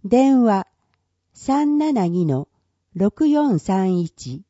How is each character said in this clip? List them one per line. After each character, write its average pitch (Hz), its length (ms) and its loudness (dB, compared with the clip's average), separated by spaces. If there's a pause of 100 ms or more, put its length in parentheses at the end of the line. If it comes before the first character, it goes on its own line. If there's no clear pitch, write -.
電 254 380 4
話、 202 240 0 (640)
三 294 460 -2
七 269 300 0
二 175 180 -2
の 139 220 -4 (460)
六 208 320 -2
四 294 320 0
三 190 420 -2
一。 151 500 -10